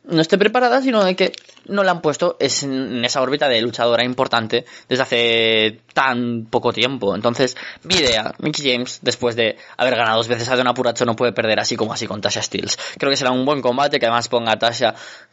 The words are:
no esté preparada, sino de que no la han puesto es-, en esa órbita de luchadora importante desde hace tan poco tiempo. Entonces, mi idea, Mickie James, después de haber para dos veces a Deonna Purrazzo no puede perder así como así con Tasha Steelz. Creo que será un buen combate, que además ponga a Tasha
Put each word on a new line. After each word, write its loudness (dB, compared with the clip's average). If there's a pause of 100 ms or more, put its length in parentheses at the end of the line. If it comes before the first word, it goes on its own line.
no 2
esté 2
preparada, 4
sino 2
de 2
que 0 (340)
no 0
la 4
han -2
puesto 0
es-, 0
en -4
esa -2
órbita 0
de 2
luchadora 0
importante -2 (240)
desde 2
hace 2 (140)
tan 0
poco 0
tiempo. 0
Entonces, 0 (280)
mi -2
idea, 0
Mickie -2
James, -4
después -2
de 0 (200)
haber 2
para 2
dos 0
veces -2
a 0
Deonna 2
Purrazzo -2
no 2
puede 0
perder 0
así -2
como -2
así -8
con -8
Tasha -4
Steelz. -6 (220)
Creo 0
que 0
será 0
un 0
buen 0
combate, 0
que 2
además 0
ponga 0
a 2
Tasha 0 (380)